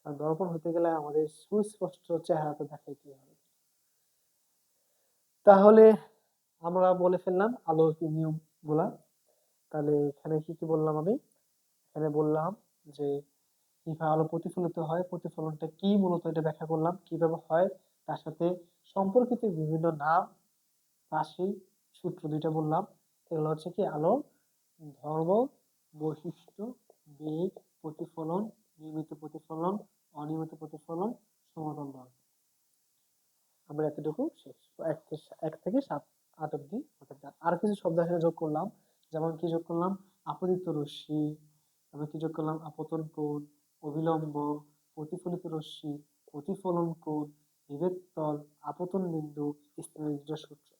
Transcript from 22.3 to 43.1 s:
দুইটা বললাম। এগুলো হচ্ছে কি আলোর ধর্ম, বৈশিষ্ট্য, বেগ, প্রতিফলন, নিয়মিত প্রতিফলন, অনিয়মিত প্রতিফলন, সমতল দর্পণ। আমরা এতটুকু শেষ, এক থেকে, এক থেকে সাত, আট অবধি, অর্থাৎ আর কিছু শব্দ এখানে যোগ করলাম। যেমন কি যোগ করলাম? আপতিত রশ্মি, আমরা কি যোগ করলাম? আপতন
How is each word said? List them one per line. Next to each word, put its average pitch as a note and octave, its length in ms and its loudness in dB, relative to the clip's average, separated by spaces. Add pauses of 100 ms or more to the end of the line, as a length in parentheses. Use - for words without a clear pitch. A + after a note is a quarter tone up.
দুইটা D#3 260 -2
বললাম। D#3+ 240 0 (480)
এগুলো D#3 220 0
হচ্ছে D#3 220 -6
কি G#3 80 -2 (140)
আলোর F3 220 2 (840)
ধর্ম, D#3 300 -2 (640)
বৈশিষ্ট্য, D#3 680 -8 (560)
বেগ, D#3 320 -4 (320)
প্রতিফলন, E3 600 -6 (380)
নিয়মিত D#3 300 -10 (100)
প্রতিফলন, D#3+ 540 -6 (460)
অনিয়মিত D#3+ 400 -6
প্রতিফলন, E3 500 -6 (420)
সমতল D3+ 420 -8
দর্পণ। B2+ 240 -20 (1500)
আমরা D3+ 200 -2
এতটুকু D#3 320 -6 (200)
শেষ, - 160 -20 (340)
এক D3+ 60 -4 (100)
থেকে, - 200 -12 (180)
এক D#3+ 160 -4
থেকে G3+ 160 0 (100)
সাত, G3 140 -6 (400)
আট D3+ 140 -6
অবধি, C#3+ 220 -8 (220)
অর্থাৎ C#3 180 -20 (280)
আর E3+ 140 2
কিছু G#3 220 0
শব্দ E3 220 0
এখানে E3+ 220 0
যোগ E3 160 2
করলাম। D#3 240 -2 (460)
যেমন D#3+ 260 -2
কি F3 160 -4
যোগ E3 140 -2
করলাম? F3 240 0 (400)
আপতিত F3+ 340 -2 (120)
রশ্মি, D3+ 460 -4 (680)
আমরা D3 180 -8
কি E3 140 -14
যোগ D#3+ 120 -4
করলাম? D#3 200 -4 (120)
আপতন D#3+ 340 -8 (140)